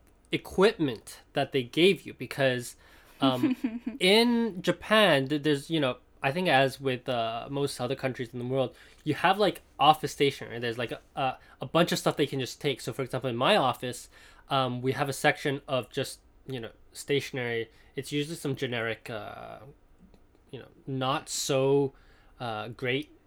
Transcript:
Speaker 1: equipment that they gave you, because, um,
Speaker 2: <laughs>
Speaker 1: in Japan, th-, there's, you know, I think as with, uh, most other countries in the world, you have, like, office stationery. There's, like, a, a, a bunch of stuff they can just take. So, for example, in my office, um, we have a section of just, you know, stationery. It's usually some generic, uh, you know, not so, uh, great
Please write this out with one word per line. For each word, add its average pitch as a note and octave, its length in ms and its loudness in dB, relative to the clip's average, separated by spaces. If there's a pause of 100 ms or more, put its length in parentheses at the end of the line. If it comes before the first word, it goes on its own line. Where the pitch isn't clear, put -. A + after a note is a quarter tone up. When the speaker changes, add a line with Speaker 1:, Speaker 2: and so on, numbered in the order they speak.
(320)
Speaker 1:
equipment E3 880 0 (140)
that C#3+ 180 -2
they C3+ 100 2
gave D#3 400 4
you, - 120 -14
because, B2+ 600 -2 (460)
um, C#3 360 2 (400)
Speaker 2:
<laughs> - 40 -8
Speaker 1:
in A3 600 4
Japan, F3 680 2
th-, D3 140 -2
there's, C#3+ 280 0
you D#3+ 80 0
know, C3 200 0 (220)
I C#3 120 0
think F3+ 160 -2
as C3+ 320 4
with, C3 280 -4
uh, A#2 400 -4
most C#3 320 -4
other B2 140 -2
countries C3 380 -6
in B2 80 -8
the A#2+ 40 -6
world, B2+ 300 0 (300)
you C#3+ 100 0
have, F#3+ 240 2
like, G3 240 2 (160)
office D3 320 4
stationery. A#2 480 0
There's, A#2 200 -4
like, A#2+ 120 -4
a, D3 100 -10 (140)
a, C3 220 -2 (240)
a C#3+ 60 -8
bunch E3+ 260 4
of E3+ 80 0
stuff D#3 160 0
they D3 100 2
can C3+ 140 -4
just - 200 -6
take. C#3 200 -2
So, B2+ 120 -8
for C3+ 100 -4
example, C3 280 -4
in A#2 60 -4
my D3 200 4
office, B2+ 520 -2 (420)
um, B2+ 320 0
we C3 100 0
have C#3 160 -2
a C3+ 40 -2
section C#3+ 560 0
of B2+ 220 -4
just, - 280 -6 (280)
you C3 120 -8
know, A2+ 120 -12 (220)
stationery. B2 800 -4 (240)
It's - 160 -8
usually D3 260 -4
some C3+ 200 -4
generic, A#2 540 -4
uh, A2 480 -12 (920)
you C3 80 -12
know, - 100 -16 (180)
not C3+ 420 -2
so, C#3 640 2 (480)
uh, A2+ 280 -6
great C3 420 -4 (160)